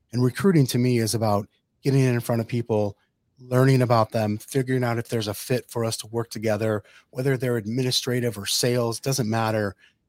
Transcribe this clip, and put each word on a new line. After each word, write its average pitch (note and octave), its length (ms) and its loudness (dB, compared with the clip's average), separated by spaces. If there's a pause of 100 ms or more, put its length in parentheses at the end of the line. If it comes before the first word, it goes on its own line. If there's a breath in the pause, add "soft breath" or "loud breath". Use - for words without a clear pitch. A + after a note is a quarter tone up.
(120)
And A#2+ 100 0
recruiting C#3+ 440 4
to B2 120 -2
me B2 200 2
is A2 160 0
about G#2+ 340 0 (320)
getting C#3 200 2
in B2 200 2
front A#2 200 -2
of A2 80 -4
people, G#2+ 500 -2 (500)
learning B2+ 340 4
about A2+ 300 2
them, G#2+ 260 0
figuring B2+ 460 -2
out A#2 140 -2
if A#2+ 100 -6
there's A2+ 180 -2
a G#2 80 -4
fit - 340 -4
for A#2 160 -4
us A2+ 120 -4
to - 100 -12
work A2 240 -6
together, G#2+ 540 -2 (260 loud breath)
whether C3 260 -2
they're B2 200 -2
administrative A#2+ 800 -2
or G2 80 -10
sales, A#2+ 540 0
doesn't C3+ 280 -2
matter, A2 460 0 (340 soft breath)